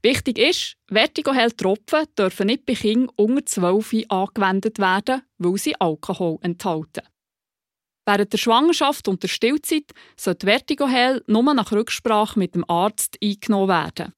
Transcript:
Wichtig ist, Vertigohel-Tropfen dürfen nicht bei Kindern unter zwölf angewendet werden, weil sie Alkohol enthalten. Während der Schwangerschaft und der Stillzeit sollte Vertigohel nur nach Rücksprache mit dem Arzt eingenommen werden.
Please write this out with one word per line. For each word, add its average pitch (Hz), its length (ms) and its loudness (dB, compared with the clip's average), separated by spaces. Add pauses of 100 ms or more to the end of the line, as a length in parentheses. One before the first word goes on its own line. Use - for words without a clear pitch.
Wichtig 247 340 0
ist, - 380 0 (140)
Vertigohel-Tropfen 240 1160 0 (100)
dürfen 190 300 0
nicht - 180 -2
bei 254 80 -2
Kindern 233 400 0
unter 226 320 0
zwölf 190 480 0 (140)
angewendet 196 720 -2
werden, 202 420 0 (160)
weil 180 200 0
sie - 220 -4
Alkohol 165 640 -2
enthalten. 170 640 -6 (1000)
Während 202 280 0
der 214 60 -2
Schwangerschaft 285 680 2
und 190 160 -2
der 185 60 -4
Stillzeit 302 640 -2 (240)
sollte 185 300 -4
Vertigohel 254 840 0
nur 240 260 4
nach 233 160 0
Rücksprache 214 680 0
mit 185 200 0
dem 170 120 -2
Arzt 180 540 -2
eingenommen 202 460 0
werden. 165 500 -2